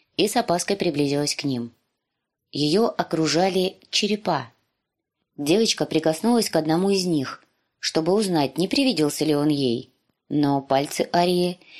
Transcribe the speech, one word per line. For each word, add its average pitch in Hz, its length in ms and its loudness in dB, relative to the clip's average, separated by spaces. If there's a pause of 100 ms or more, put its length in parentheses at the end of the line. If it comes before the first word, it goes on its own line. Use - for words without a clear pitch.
(160)
и 196 120 2
с - 80 -2
опаской 196 400 0
приблизилась 143 580 -2
к - 100 -10
ним. 120 300 -4 (760)
Ее 156 360 0
окружали 180 920 0 (140)
черепа. 190 600 -2 (840)
Девочка 160 480 2
прикоснулась 160 640 0
к - 80 -2
одному 160 320 2
из 196 160 0
них, 156 400 -4 (340)
чтобы 160 360 0
узнать, 175 420 0
не 180 120 0
привиделся 175 560 0
ли 151 100 2
он 147 140 2
ей. 131 440 -2 (380)
Но 143 320 2
пальцы 135 500 0
Арии 180 480 2 (200)